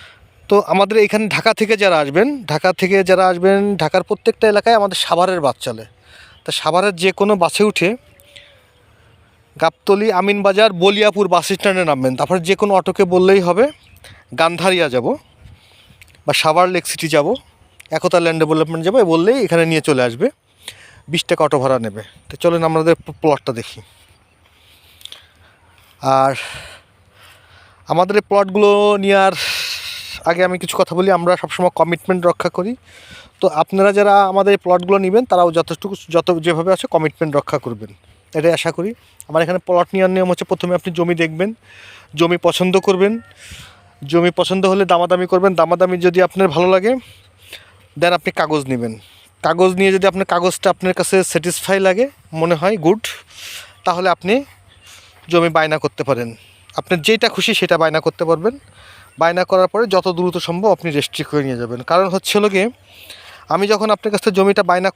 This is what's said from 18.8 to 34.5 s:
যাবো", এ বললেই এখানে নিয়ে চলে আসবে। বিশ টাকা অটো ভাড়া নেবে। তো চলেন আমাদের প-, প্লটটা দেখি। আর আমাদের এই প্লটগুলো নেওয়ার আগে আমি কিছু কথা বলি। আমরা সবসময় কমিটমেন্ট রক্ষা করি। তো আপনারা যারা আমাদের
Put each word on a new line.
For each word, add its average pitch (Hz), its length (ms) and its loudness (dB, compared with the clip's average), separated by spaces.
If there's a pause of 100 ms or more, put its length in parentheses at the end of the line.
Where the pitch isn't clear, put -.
যাবো", 208 140 2
এ 214 60 6
বললেই 190 400 2
এখানে 170 220 2
নিয়ে 160 140 0
চলে 135 220 0
আসবে। 123 280 -2 (800)
বিশ 156 160 -4
টাকা 165 200 0
অটো 147 160 0
ভাড়া 131 180 0
নেবে। 107 240 -8 (260)
তো 147 80 -18
চলেন 170 280 0
আমাদের 160 300 2
প-, - 180 -18
প্লটটা 139 400 -2
দেখি। 113 280 -12 (2250)
আর 135 340 0 (1500)
আমাদের 185 280 2
এই 208 120 2
প্লটগুলো 202 680 2
নেওয়ার 196 360 2 (920)
আগে 175 200 0
আমি 180 140 -2
কিছু - 180 -8
কথা 170 180 -2
বলি। 190 160 0
আমরা 175 260 2
সবসময় 180 380 -2
কমিটমেন্ট 170 520 -2
রক্ষা 170 220 -2
করি। 202 280 -6 (640)
তো - 80 2
আপনারা 196 440 0
যারা 202 320 4
আমাদের 196 280 2